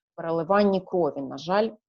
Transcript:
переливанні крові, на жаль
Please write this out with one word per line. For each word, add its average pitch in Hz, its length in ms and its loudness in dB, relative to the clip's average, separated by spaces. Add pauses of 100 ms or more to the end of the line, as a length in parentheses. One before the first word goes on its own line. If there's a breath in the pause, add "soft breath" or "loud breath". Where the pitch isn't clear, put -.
(160)
переливанні 180 680 2
крові, 170 400 -2
на 135 160 -8
жаль 190 320 0 (200)